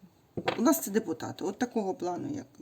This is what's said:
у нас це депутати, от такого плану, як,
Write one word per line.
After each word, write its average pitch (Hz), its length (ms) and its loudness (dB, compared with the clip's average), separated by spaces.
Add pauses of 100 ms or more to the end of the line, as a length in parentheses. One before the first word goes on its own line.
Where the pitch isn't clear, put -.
(580)
у - 40 -2
нас 277 200 6
це 196 100 -6
депутати, - 540 -2
от 190 140 -2
такого 214 340 0
плану, 180 420 -4
як, - 100 -8 (160)